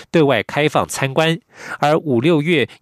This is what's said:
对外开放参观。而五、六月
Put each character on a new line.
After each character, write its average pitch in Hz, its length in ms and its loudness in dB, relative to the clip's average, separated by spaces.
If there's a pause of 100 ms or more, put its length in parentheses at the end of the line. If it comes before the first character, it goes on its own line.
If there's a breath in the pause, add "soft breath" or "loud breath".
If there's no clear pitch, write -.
(100)
对 165 140 4
外 123 180 2
开 147 260 -2
放 - 200 0
参 135 260 -4
观。 165 240 0 (400 loud breath)
而 151 200 2
五、 127 240 0
六 160 180 2
月 147 260 0 (160 loud breath)